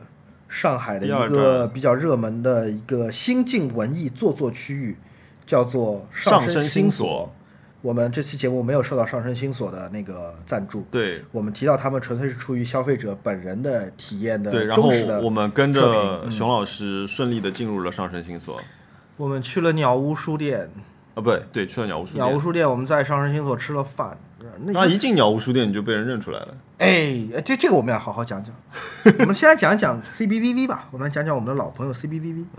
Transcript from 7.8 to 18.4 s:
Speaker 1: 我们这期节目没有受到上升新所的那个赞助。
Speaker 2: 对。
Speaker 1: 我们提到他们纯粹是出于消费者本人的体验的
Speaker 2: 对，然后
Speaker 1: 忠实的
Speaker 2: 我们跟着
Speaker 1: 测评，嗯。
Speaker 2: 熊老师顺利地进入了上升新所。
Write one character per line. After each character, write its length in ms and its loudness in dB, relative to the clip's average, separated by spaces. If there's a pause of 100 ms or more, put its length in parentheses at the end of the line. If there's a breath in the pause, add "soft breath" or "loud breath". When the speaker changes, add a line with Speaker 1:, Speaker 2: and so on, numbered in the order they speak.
Speaker 1:
我 120 -2
们 180 0
这 100 -4
期 140 -8
节 140 0
目 120 0
没 120 0
有 100 4
受 140 -4
到 80 4
上 180 -4
升 100 -4
新 180 -4
所 200 -6
的 160 -10
那 160 -8
个 320 -12 (100)
赞 220 -4
助。 240 -8
Speaker 2:
对。 400 -2
Speaker 1:
我 100 -6
们 120 -4
提 120 -4
到 120 4
他 120 -2
们 120 -2
纯 180 -6
粹 80 -2
是 80 -6
出 220 -6
于 40 -2
消 220 -2
费 140 0
者 260 -6
本 180 -4
人 220 -8
的 280 -2
体 280 -12
验 220 -2
的 100 -4
Speaker 2:
对， 140 2
然 100 0
后 80 6
Speaker 1:
忠 80 6
实 140 4
的 160 -2
Speaker 2:
我 80 0
们 220 0
跟 200 2
着 80 4
Speaker 1:
测 120 8
评， 340 2
嗯。 60 -6
Speaker 2:
熊 180 -2
老 160 2
师 420 -6
顺 240 -2
利 80 -2
地 100 -2
进 160 -6
入 180 -4
了 60 -2
上 200 -4
升 120 -8
新 160 -12
所。 220 -12 (560 loud breath)